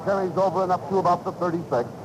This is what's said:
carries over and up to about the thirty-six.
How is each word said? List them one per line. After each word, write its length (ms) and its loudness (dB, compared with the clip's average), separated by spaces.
carries 340 0
over 240 2
and 80 0
up 180 0
to 100 2
about 260 2
the 80 -4
thirty-six. 560 -2